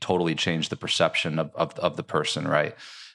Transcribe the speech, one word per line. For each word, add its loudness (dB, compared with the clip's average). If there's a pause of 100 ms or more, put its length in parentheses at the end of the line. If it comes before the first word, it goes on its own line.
totally 2
change 0
the -4
perception 0
of, -2
of, -2
of 2
the -6
person, -2
right? 2 (400)